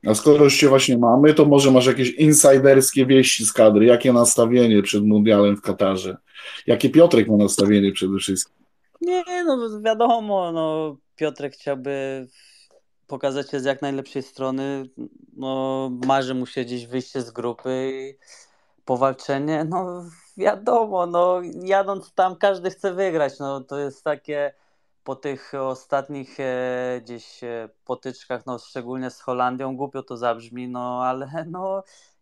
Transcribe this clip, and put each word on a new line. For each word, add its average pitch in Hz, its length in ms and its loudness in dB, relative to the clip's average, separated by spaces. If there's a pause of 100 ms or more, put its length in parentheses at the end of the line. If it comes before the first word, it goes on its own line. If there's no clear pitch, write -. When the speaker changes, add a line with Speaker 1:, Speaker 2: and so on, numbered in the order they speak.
Speaker 1:
A 107 80 2
skoro 147 280 6
już 139 140 6
cię 147 120 4
właśnie 131 280 4
mamy, 127 360 6
to 151 120 6
może 139 260 6
masz 127 140 6
jakieś 131 260 2
insiderskie 139 920 6
wieści 131 400 4
z - 80 -2
kadry? 107 320 6
Jakie 120 280 6
nastawienie 120 680 4
przed 101 220 -2
mundialem 104 540 4
w - 40 -14
Katarze? 95 560 -4 (500)
Jakie 117 220 0
Piotrek 123 380 6
ma 107 100 2
nastawienie 101 540 2
przede 98 260 -4
wszystkim? - 380 -6 (460)
Speaker 2:
Nie, 359 420 -4
no, 233 380 -4
wiadomo, 214 680 0
no, 156 460 -6 (180)
Piotrek 143 380 -8
chciałby 135 720 -10 (840)
pokazać 135 400 -6
się 139 80 -6
z 127 60 -8
jak 139 160 -4
najlepszej 135 420 -8
strony, 135 680 -8 (440)
no, 135 560 -6 (180)
marzy 135 280 0
mu 127 100 -6
się 131 180 -8
gdzieś 120 240 -10
wyjście 127 340 -8
z 117 100 -12
grupy 131 640 -8
i 135 240 -16 (680)
powalczenie, 139 800 -2
no, 180 420 -8 (320)
wiadomo, 208 680 -2
no, 175 360 0 (220)
jadąc 190 500 -4
tam 185 220 -2
każdy 185 340 -2
chce 180 240 -8
wygrać, 160 460 -4
no, 139 220 -8
to 139 180 -12
jest 143 240 -10
takie 147 500 -8 (500)
po 135 120 -10
tych 135 440 -12
ostatnich, 135 800 -8
e, 127 640 -6
gdzieś, 117 400 -20
e, 117 260 -12 (160)
potyczkach, - 600 -12
no, 123 140 -10
szczególnie 127 500 -12
z - 120 -20
Holandią, 127 540 -6
głupio 135 280 -12
to 123 140 -14
zabrzmi, 117 520 -8
no, 123 340 -8
ale, 135 460 -8
no, 190 340 -10 (380)